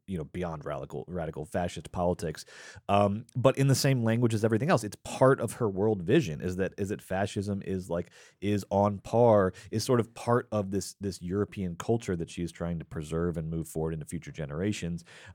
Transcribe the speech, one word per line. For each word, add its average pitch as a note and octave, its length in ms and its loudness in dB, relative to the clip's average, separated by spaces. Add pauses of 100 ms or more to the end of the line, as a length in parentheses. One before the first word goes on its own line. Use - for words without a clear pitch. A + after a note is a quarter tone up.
you F#2+ 100 -6
know, D#2 80 -4
beyond D#2+ 400 -6
radical, C#2+ 420 -8
radical D#2 380 -6
fascist F2 480 -4
politics, F2 540 -2 (420)
um, G2+ 380 2 (100)
but B2+ 220 4
in C3+ 80 4
the C3+ 80 6
same C3 300 2
language A2+ 280 4
as G#2+ 100 0
everything A2+ 280 2
else. B2 140 2
It's G#2 200 -8
part C3 340 6
of - 160 -4
her A#2 140 0
world G2+ 320 0
vision F2+ 400 2
is F2+ 160 -2
that, F#2 220 -2
is G2 100 -2
that - 140 -6
fascism G2 600 -2
is, F#2 280 -4
like, E2+ 200 -2 (300)
is G2+ 300 0
on G2+ 300 2
par, G#2+ 520 6 (180)
is A2 140 -2
sort B2 160 4
of - 140 -2
part - 360 0
of G2+ 200 0
this, G2 280 -4
this G2 220 -6
European F#2 560 -2
culture A2+ 400 -2
that E2 140 -4
she F2 120 -6
is E2+ 100 -4
trying E2+ 260 -4
to D#2 80 -8
preserve E2 500 -2
and D#2+ 140 -6
move E2 180 -4
forward D#2+ 240 -4
into D#2 140 -8
future D2+ 260 -10
generations, E2+ 720 -4 (300)